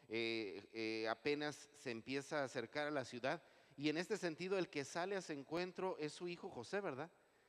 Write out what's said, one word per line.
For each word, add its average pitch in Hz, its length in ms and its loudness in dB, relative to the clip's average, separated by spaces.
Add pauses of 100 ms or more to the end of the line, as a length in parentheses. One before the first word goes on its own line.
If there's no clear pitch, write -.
eh, 110 640 0
eh, 110 360 0
apenas 147 680 0
se 123 160 -4
empieza 135 480 -2
a 139 40 2
acercar 135 440 -2
a - 20 0
la 139 140 0
ciudad, 131 380 -2 (340)
y 143 120 2
en 151 100 4
este 185 180 2
sentido 180 420 2
el 170 100 4
que 143 160 0
sale 180 300 0
a 185 80 0
su 170 100 -4
encuentro 175 680 0
es 151 140 0
su 180 140 -4
hijo 175 240 -4
José, 135 300 -2
¿verdad? 156 300 0 (380)